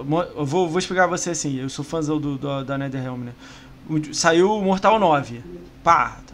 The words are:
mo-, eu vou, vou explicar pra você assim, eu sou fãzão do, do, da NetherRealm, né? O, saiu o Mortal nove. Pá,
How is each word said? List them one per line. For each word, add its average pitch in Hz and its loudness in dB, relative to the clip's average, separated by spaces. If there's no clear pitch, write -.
mo-, 156 0
eu 151 -2
vou, 170 2
vou 160 0
explicar 180 2
pra 175 -2
você 175 -4
assim, 147 -4
eu 131 -6
sou 143 -8
fãzão 156 -2
do, 143 -4
do, 139 -4
da 135 -6
NetherRealm, 131 -6
né? 120 -10
O, 156 0
saiu 175 4
o 214 0
Mortal 196 4
nove. 139 2
Pá, 135 4